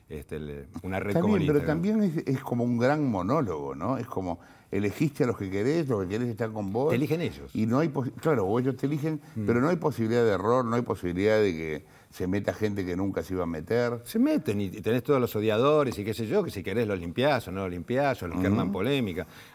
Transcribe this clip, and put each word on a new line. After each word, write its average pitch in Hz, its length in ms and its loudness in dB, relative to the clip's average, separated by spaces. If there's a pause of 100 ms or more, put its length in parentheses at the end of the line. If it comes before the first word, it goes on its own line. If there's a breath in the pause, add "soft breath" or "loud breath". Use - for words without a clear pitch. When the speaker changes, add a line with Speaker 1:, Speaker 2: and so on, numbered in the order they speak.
Speaker 1:
este, 76 280 -10
el, 71 280 -10 (160)
una 95 180 -4
red 202 100 -4
Speaker 2:
Está 175 120 2
Speaker 1:
como 214 140 4
Speaker 2:
bien, 160 100 2
pero 147 140 4
Speaker 1:
Instagram. 156 240 0
Speaker 2:
también 208 420 2
es, 135 100 0
es 127 60 -6
como 120 220 -2
un 120 160 2
gran 143 280 4
monólogo, 90 680 0
¿no? 110 240 -2
Es 117 80 -6
como 90 320 -4 (320 loud breath)
elegiste 104 520 0
a 123 40 4
los 110 100 0
que 95 140 -4
querés, 135 360 0
los 107 140 0
que 90 80 -4
querés 120 200 -2
están 110 220 -4
con 101 220 -4
vos. 135 160 0
Speaker 1:
Te 131 60 4
eligen 151 260 0
ellos. 82 320 -8
Speaker 2:
Y 110 140 0
no 117 100 2
hay 160 120 2
posi-, 131 240 -2
claro, 123 340 0
o 110 120 2
ellos 127 160 0
te 139 120 -4
eligen, 151 340 -2 (140 loud breath)
Speaker 1:
Mm. 107 100 -4
Speaker 2:
pero 117 160 4
no 147 80 2
hay 180 60 2
posibilidad 120 480 2
de 110 80 6
error, 113 340 2
no 113 100 0
hay 123 60 2
posibilidad 104 580 2
de 101 140 4
que 78 320 -6 (240 loud breath)
se - 160 -6
meta 98 300 0
gente 104 280 -2
que 87 120 -2
nunca 95 260 -2
se 92 140 -6
iba 90 80 0
a - 40 0
meter. 117 580 -2
Speaker 1:
Se - 120 -4
meten 226 420 2
y, 101 60 0
y 95 160 -8
tenés 117 220 0
todos 139 180 4
los 113 140 -2
odiadores 110 640 2
y 101 40 -4
qué 101 120 -4
sé 113 100 -4
yo, 180 180 0
que 151 60 -4
si 101 140 -8
querés 110 240 0
los 101 120 0
limpiás 127 480 0
o 90 40 -8
no 95 100 -4
los 95 80 -2
limpiás, 120 540 -2
o 87 40 -6
los 82 100 -4
que 92 100 2
Speaker 2:
Ujú. - 0 -
Speaker 1:
arman 98 240 2
polémica. 101 560 -2 (280 loud breath)